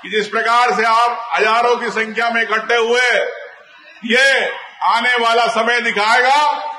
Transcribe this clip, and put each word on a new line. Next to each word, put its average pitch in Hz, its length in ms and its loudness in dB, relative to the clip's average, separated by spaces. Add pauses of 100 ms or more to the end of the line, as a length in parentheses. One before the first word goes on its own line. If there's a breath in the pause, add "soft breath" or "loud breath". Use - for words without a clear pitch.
कि 180 80 -14
जिस 208 180 -2
प्रकार 226 480 2
से 220 80 0
आप 233 520 0
हजारों 233 400 2
की 233 140 -6
संख्या 220 400 -4
में 226 120 -2
इकट्ठे 220 340 -2
हुए, 233 440 2 (840)
ये 254 460 2 (320)
आने 233 340 0
वाला 233 300 2
समय 226 340 0
दिखाएगा 247 800 2 (180)